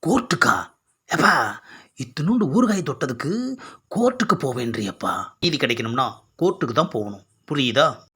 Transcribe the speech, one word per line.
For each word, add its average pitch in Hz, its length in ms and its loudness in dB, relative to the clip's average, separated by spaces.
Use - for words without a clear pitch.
கோர்ட்டுக்கா? - 500 2
எப்பா, - 200 4
இத்தினூண்டு 202 420 0
ஊறுகாய் 208 340 2
தொட்டதுக்கு 135 420 -4
கோர்ட்டுக்கு 240 480 2
போவேன்றியப்பா. 117 720 -4
நீதி 151 160 2
கிடைக்கணும்னா 120 480 0
கோர்ட்டுக்கு 165 360 0
தான் 156 180 2
போகணும், 104 280 -6
புரியுதா? 139 380 2